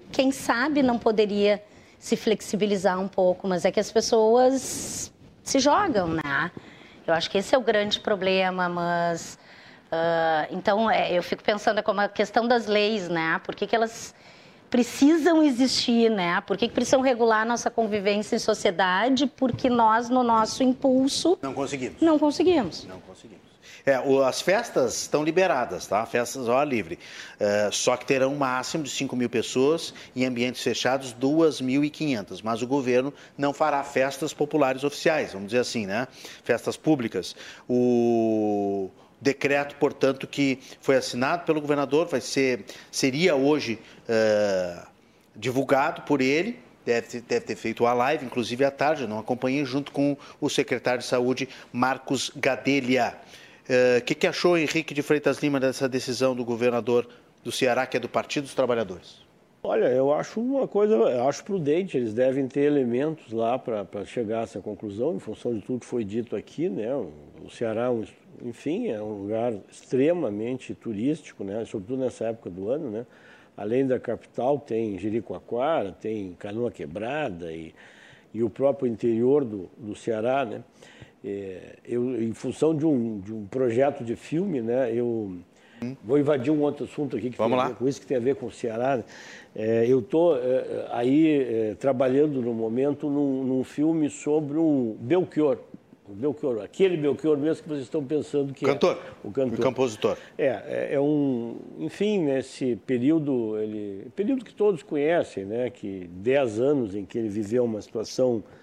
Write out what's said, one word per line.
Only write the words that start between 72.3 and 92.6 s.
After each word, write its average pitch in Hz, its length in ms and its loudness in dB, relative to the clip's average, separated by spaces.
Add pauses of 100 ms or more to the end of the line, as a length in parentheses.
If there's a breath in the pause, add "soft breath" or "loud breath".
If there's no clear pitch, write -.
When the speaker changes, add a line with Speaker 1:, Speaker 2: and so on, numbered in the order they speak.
Speaker 3:
do 95 200 -8
ano, 147 200 -4
né? 110 160 -8 (520 loud breath)
Além 120 280 0
da 123 140 0
capital, 123 600 -4
tem 110 380 -4
Jericoacoara, 110 920 -4
tem 98 480 -8
Canoa 110 320 -6
Quebrada 95 800 -8
e, 80 240 -12 (580 loud breath)
e 107 100 -4
o 120 60 2
próprio 135 380 0
interior 120 560 2
do, 104 340 -8
do 104 160 -10
Ceará, 120 520 -2
né? 113 180 -10 (640 loud breath)
É, 95 560 -10
eu, 120 380 -2
em 113 120 -2
função 147 400 0
de 151 120 0
um, 117 340 0
de 98 140 -10
um 107 120 -10
projeto 131 580 0
de 117 120 -4
filme, 160 460 -4
né, 117 320 0
eu 113 440 -2 (420 loud breath)
Speaker 2:
Hum. 123 240 -8
Speaker 3:
vou 120 140 2
invadir 143 340 2
um 151 100 2
outro 143 240 -2
assunto 139 300 -6
aqui 113 140 -4
que 120 80 -12
Speaker 2:
Vamos 113 140 0
Speaker 3:
tem 127 80 2
a 127 40 2
Speaker 2:
lá. 139 60 -2
Speaker 3:
ver 120 60 -8
com 117 120 -2
isso, 139 140 -4
que - 60 -20
tem 139 100 0
a - 20 -2
ver 131 160 0
com 127 120 -8
o 101 40 -12
Ceará, 123 460 -2
né? 107 60 -6 (520 loud breath)
É, 113 320 2
eu 131 140 6
tô, 160 340 2
é, 123 540 -2
aí, 123 800 2
é, 101 60 -6
trabalhando 135 640 2
no 117 100 -2
momento 127 560 -2